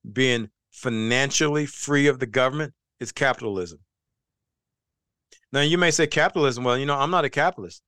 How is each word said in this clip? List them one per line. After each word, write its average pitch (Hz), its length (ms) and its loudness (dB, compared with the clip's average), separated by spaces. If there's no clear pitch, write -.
being 123 380 0
financially 135 920 -2
free 143 420 0
of 127 120 2
the 131 60 -4
government, 131 480 -2
is 120 120 -10
capitalism. 101 680 -4
Now, 139 80 2
you 156 160 2
may 175 140 4
say 151 160 2
capitalism, 147 560 0
well, 123 140 2
you 139 80 -4
know, 143 120 -2
I'm 143 140 0
not 175 140 2
a 135 40 -4
capitalist, 147 580 -4